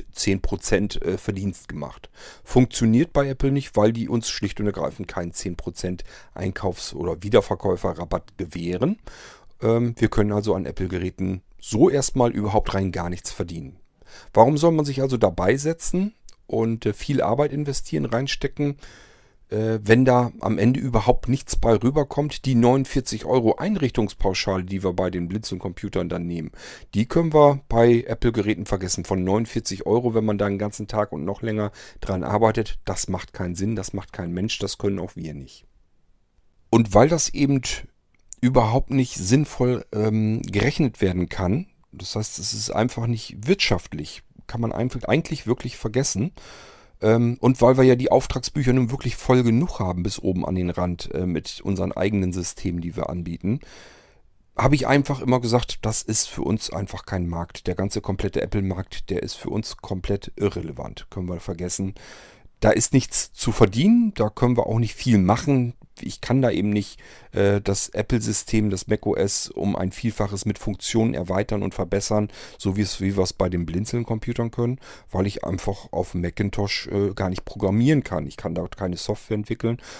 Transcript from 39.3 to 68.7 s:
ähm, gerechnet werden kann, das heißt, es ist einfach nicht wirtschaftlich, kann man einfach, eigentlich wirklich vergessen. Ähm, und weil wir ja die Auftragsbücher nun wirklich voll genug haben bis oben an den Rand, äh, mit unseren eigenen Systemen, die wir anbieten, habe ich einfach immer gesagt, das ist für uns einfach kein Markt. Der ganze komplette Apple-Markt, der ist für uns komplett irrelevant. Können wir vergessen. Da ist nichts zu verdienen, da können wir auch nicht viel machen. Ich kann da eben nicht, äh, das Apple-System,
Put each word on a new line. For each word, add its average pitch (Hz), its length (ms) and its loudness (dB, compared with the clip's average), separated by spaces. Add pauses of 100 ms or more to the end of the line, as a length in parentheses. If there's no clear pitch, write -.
ähm, 110 500 0
gerechnet 113 580 0
werden 90 280 2
kann, 101 380 -2 (260)
das - 240 -10
heißt, - 240 -6
es - 120 -4
ist 104 180 -6
einfach 117 360 -2
nicht 113 400 -6
wirtschaftlich, - 760 -2 (240)
kann 110 140 -6
man 113 120 -2
einfach, 120 320 -4
eigentlich 156 420 0
wirklich 120 300 -2
vergessen. 123 560 -2 (680)
Ähm, 117 400 4
und 123 220 4
weil 127 140 8
wir 131 80 6
ja 127 100 8
die 123 160 0
Auftragsbücher 127 640 2
nun 127 180 2
wirklich - 260 -4
voll 127 280 4
genug 120 340 2
haben 90 240 -2
bis 98 160 -4
oben 90 260 0
an 92 120 -2
den 90 140 0
Rand, 90 440 -4
äh, 92 100 -2
mit 85 360 -4
unseren 92 320 -2
eigenen 95 400 4
Systemen, 87 480 -4
die 82 160 -6
wir - 120 -2
anbieten, 87 520 -2 (960)
habe 135 180 4
ich - 120 2
einfach 139 340 2
immer 127 200 2
gesagt, 120 420 0
das 110 200 -2
ist - 240 -2
für - 160 -8
uns - 280 -2
einfach - 360 -8
kein 90 220 -4
Markt. 85 400 -8
Der 87 80 -2
ganze 101 240 -2
komplette 101 420 -2
Apple-Markt, 95 680 -4
der 92 120 -2
ist - 120 -8
für - 160 -10
uns - 260 -6
komplett - 600 -6
irrelevant. 87 720 -6
Können 92 200 -8
wir 87 120 -6
vergessen. 92 540 -6 (640)
Da 107 100 6
ist - 220 2
nichts - 400 2
zu - 200 -2
verdienen, 147 640 4
da 107 160 0
können 123 260 2
wir - 100 4
auch 110 120 0
nicht 117 160 0
viel 117 240 4
machen. 123 560 2 (260)
Ich - 200 -10
kann 131 220 2
da 120 80 4
eben 101 200 0
nicht, 104 280 -2 (340)
äh, 101 280 4
das - 300 -2
Apple-System, 107 800 0